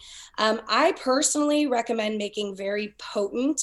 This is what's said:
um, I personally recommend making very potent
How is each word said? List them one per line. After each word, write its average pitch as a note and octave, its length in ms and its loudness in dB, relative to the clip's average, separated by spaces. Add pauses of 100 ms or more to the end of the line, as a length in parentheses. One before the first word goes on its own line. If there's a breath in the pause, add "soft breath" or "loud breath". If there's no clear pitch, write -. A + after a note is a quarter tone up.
(380 loud breath)
um, A3 280 2
I C#4 260 4
personally D4 760 2
recommend A3+ 500 0
making G3+ 380 -4
very G#3 420 -4
potent A#3+ 640 -2